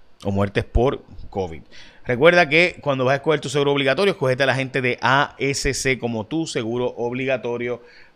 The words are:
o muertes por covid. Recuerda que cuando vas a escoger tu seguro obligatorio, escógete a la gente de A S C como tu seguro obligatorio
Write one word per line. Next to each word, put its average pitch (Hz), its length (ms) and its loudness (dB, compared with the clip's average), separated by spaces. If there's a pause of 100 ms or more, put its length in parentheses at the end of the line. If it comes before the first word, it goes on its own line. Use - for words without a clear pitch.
(240)
o 101 80 -2
muertes 101 320 0
por 123 400 0 (260)
covid. 85 320 -6 (440)
Recuerda 160 440 4
que 165 320 2
cuando 131 240 0
vas 131 80 2
a - 20 2
escoger 147 240 0
tu 143 80 -10
seguro 143 240 0
obligatorio, 143 400 2
escógete 131 320 0
a - 20 4
la 127 100 2
gente 131 260 -2
de 123 200 -2
A 135 360 2
S 139 360 -2
C 131 240 0
como 113 280 -4
tu 156 220 -4
seguro 123 500 -4
obligatorio 120 840 -4 (340)